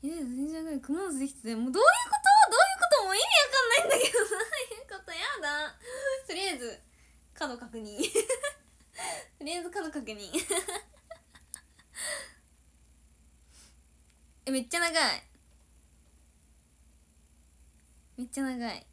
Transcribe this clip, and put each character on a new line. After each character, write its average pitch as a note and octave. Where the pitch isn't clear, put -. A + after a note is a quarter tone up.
え、 C#4
全 C#4
然 D#4+
わ -
か D#4+
ん -
な C#4
い。 -
ク -
モ F4+
の F4+
巣 C4
で C#4
き -
て -
て、 A3+
も A#3
う C4
ど C4
う G#4+
い -
う -
こ G#5+
と？ G#5
ど A4
う C5+
い -
う G5
こ F5
と？ G#4+
も F#4+
う -
意 G#4
味 A#4+
わ A5+
か C5
ん -
な C#5
い -
ん B4
だ C5
け -
ど。 A#4
<laughs> G#4
ど G#4+
う F#4+
い -
う C#5
こ G4
と？ F4+
や E4
だ。 D4
と F4
り F#4+
あ -
え C#4
ず、 A#3+
角 C4+
確 A#3
認。 G#3
<laughs> -
と -
り D#4
あ F4
え -
ず F4
角 F4
確 A#3
認。 G#3+
<laughs> G#3
え、 C4
め C4
っ A#3+
ち -
ゃ E4+
長 D#4+
い。 -
め B3
っ A#3+
ち C4+
ゃ -
長 A#3+
い。 -